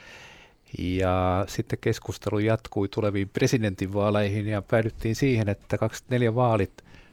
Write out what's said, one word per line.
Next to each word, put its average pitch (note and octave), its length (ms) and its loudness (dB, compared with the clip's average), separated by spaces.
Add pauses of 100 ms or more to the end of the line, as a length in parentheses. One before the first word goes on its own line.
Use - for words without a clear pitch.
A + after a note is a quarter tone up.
(800)
Ja F#2 680 0
sitten - 300 -6
keskustelu - 600 -4
jatkui G#2+ 500 0
tuleviin G2+ 400 -2
presidentinvaaleihin G#2 1160 0
ja G#2 160 -2
päädyttiin A2+ 540 0
siihen, A#2 320 2
että G2+ 300 -2
kaksikymmentäneljä A2+ 560 0
vaalit A2+ 380 2 (400)